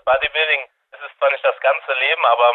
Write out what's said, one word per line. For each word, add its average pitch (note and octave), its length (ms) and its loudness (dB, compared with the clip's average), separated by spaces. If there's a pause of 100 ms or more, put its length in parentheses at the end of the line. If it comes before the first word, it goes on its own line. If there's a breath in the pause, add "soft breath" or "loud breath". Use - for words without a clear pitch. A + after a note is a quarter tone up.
Bodybuilding. D3 580 -2 (300)
Es - 80 -20
ist C#3 180 -18
zwar C#3 140 2
nicht C3+ 140 -6
das C3+ 160 0
ganze C#3 320 -2
Leben, C3+ 320 -2
aber A#2+ 300 4